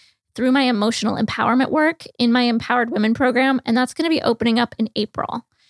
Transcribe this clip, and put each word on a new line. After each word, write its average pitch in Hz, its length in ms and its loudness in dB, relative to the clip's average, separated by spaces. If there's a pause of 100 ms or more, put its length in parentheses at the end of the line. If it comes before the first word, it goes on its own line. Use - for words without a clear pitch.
(340)
through 254 180 0
my 269 120 2
emotional 220 520 0
empowerment 226 560 0
work 311 340 0 (140)
in 240 120 2
my 247 100 4
Empowered 240 480 0
Women 220 240 0
program. 262 520 2
And 226 120 0
that's 254 160 -2
gonna 330 160 -2
be 320 120 0
opening 226 380 0
up 240 180 -2
in 220 180 -2
April. - 500 -6 (240)